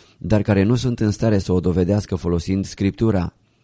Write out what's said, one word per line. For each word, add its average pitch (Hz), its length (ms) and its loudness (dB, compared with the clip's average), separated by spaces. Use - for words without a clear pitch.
dar 101 240 0
care 98 220 2
nu 113 120 2
sunt 123 240 -2
în 107 120 2
stare 107 260 0
să 92 160 -2
o 90 60 4
dovedească 92 560 0
folosind 90 500 -2
Scriptura. 98 680 -2